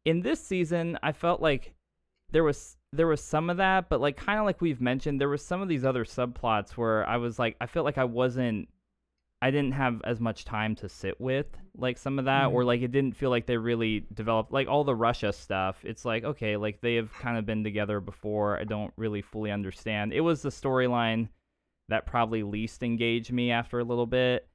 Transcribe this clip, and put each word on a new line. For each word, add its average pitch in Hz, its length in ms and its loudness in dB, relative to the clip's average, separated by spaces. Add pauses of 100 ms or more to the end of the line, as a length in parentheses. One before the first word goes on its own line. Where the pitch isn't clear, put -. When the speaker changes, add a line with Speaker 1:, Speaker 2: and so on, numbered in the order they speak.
Speaker 1:
In 165 160 4
this 285 240 0
season, 170 580 0
I 147 100 0
felt 170 280 0
like 147 320 0 (580)
there 160 120 6
was, - 340 0 (160)
there 160 140 4
was 156 160 2
some 160 260 0
of 175 80 0
that, 190 320 2
but, 135 120 2
like, 139 220 0
kinda 214 200 0
like 196 180 0
we've 156 180 0
mentioned, 131 400 0
there 139 80 2
was 147 160 -2
some 185 200 -4
of 190 40 -4
these 147 160 0
other 127 220 2
subplots 120 720 0
where 110 320 2
I 120 80 2
was 120 220 -2
like, 117 200 0
I 123 60 -4
felt 151 200 -2
like 143 120 0
I 131 80 2
wasn't 120 640 0 (760)
I 131 80 4
didn't 139 220 2
have 127 300 0
as 117 160 -2
much 113 260 -2
time 110 300 -2
to 101 140 -10
sit - 300 -6
with, 131 280 -2 (280)
like, 127 220 -2
some 135 220 -2
of 131 60 -2
that, 135 220 4
or, 123 140 2
Speaker 2:
Mm-hmm. 123 60 2
Speaker 1:
like, 120 140 2
it 123 100 -2
didn't 135 260 2
feel 135 140 0
like 120 160 2
they 123 100 0
really 113 560 0
developed, 110 380 0
like, 135 160 0
all 143 160 2
the 139 120 2
Russia 113 380 0
stuff. 95 500 -2
It's - 220 -10
like, 113 180 -2
okay, 107 340 -2
like, 104 240 -4
they 120 140 2
have 113 180 0
kind 117 240 -4
of 107 100 -2
been 107 160 -2
together 104 360 -2
before. 104 600 -2
I - 60 -4
don't 104 320 -4
really 107 260 -2
fully 107 260 -6
understand. 104 640 -4
It 131 80 2
was 165 220 0
the 143 60 -2
storyline 120 800 0 (600)
that 110 160 -2
probably 113 380 0
least 107 400 -6
engaged 117 480 0
me 123 200 0
after 117 280 -2
a 120 40 -2
little 120 220 0
bit. 127 500 0